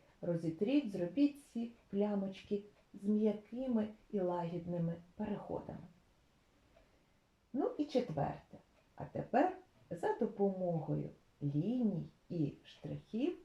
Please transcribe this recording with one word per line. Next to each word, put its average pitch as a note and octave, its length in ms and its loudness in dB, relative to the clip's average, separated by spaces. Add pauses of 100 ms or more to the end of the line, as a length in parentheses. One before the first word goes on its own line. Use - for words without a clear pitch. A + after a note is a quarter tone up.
(220)
розітріть, F3 720 2
зробіть F3+ 640 2
ці A#3 180 -4 (180)
плямочки G3+ 760 0 (300)
з G3 100 -14
м'якими G#3+ 840 2 (220)
і G#3 100 0
лагідними E3+ 760 0 (200)
переходами. - 720 -6 (1700)
Ну F4+ 240 2
і D4+ 80 2
четверте. - 720 -2 (380)
А D3 100 -10
тепер E4+ 520 2 (320)
за G4 300 0
допомогою F3 880 0 (320)
ліній E3+ 680 0 (200)
і E3 240 0 (100)
штрихів, G#3+ 800 -4